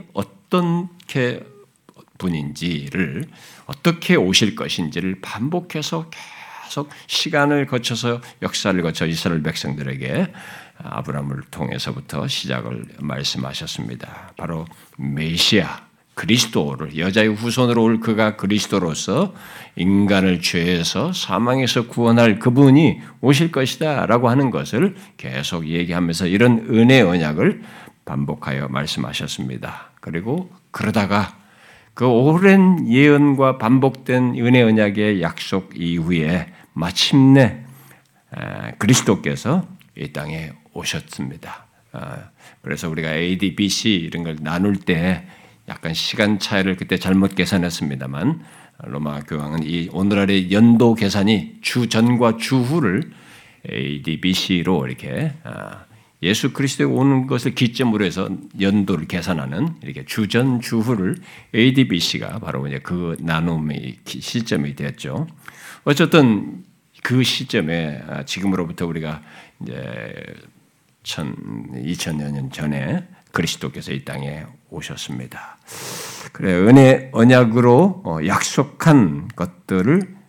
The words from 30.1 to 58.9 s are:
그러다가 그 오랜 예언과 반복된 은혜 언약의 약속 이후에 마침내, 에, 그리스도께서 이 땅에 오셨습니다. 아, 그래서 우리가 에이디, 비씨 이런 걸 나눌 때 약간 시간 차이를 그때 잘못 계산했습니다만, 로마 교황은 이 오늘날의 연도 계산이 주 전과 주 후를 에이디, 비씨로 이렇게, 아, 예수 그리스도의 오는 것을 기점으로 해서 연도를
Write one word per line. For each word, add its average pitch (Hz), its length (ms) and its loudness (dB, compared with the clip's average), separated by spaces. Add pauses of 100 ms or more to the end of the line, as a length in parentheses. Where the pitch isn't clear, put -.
그러다가 104 640 -2 (560)
그 123 140 -2
오랜 170 840 6
예언과 135 680 6
반복된 127 800 2
은혜 123 240 6
언약의 104 580 2
약속 85 540 -4
이후에 85 760 0 (220)
마침내, 135 920 4 (760)
에, 50 400 -10
그리스도께서 110 880 0 (320)
이 - 160 -12
땅에 76 380 -10 (200)
오셨습니다. - 960 -10 (260)
아, - 240 -12 (460)
그래서 80 260 -6
우리가 80 240 -4
에이디, 87 420 -2
비씨 104 360 0
이런 85 340 -2
걸 80 160 -6
나눌 90 360 0
때 90 500 0 (420)
약간 - 260 -8
시간 104 440 0
차이를 95 380 0
그때 - 200 -4
잘못 95 380 2
계산했습니다만, 85 1080 -2 (440)
로마 73 360 -8
교황은 76 420 -6
이 85 300 -6
오늘날의 98 600 2
연도 117 420 8
계산이 101 680 2
주 120 260 -2
전과 117 480 4
주 131 220 0
후를 123 520 0 (580)
에이디, 71 520 -6
비씨로 87 640 0
이렇게, 73 460 -6 (100)
아, 50 420 -14 (380)
예수 113 300 0
그리스도의 139 360 -2
오는 131 380 2
것을 127 280 -2
기점으로 113 500 0
해서 90 240 -2 (320)
연도를 98 460 0